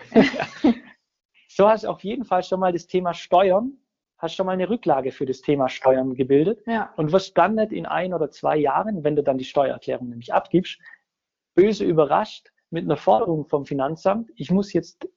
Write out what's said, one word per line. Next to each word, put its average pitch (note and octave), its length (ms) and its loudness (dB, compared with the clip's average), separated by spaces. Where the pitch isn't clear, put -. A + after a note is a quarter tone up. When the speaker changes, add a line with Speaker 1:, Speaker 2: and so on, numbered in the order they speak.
Speaker 1:
<laughs> - 720 2
So G3 160 4
hast A3 160 2
du G#3+ 60 -6
auf E3+ 160 -8
jeden A3+ 180 -6
Fall F#3 200 -2
schon F#3 180 -4
mal F#3 100 2
das E3+ 160 -4
Thema F3+ 260 -2
Steuern, G3 600 2
hast E3 180 -8
schon F#3+ 100 -2
mal F#3 80 -4
eine F#3 160 -2
Rücklage C#3+ 420 0
für - 140 -8
das C3 160 -6
Thema C#3 260 0
Steuern C3 480 0
gebildet C#3 520 2
Speaker 2:
Ja. A3+ 280 -4
Speaker 1:
und D#3 160 -2
wirst F#3+ 260 0
dann F#3 180 4
nicht G#3+ 180 -2
in F3 120 -8
ein F3 280 -4
oder D#3 180 -2
zwei C#3+ 240 -2
Jahren, D#3 480 -2
wenn D3+ 140 0
du C#3+ 60 2
dann C#3 140 0
die B2+ 60 -6
Steuererklärung B2+ 640 -4
nämlich A#2+ 260 -12
abgibst, - 460 0
böse G3+ 280 2
überrascht E3 720 -2
mit E3 160 -8
einer D#3 100 -2
Forderung F#3 520 0
vom C#3+ 180 -4
Finanzamt, D#3+ 680 -4
"Ich C#3 160 -6
muss G3 200 0
jetzt - 440 -6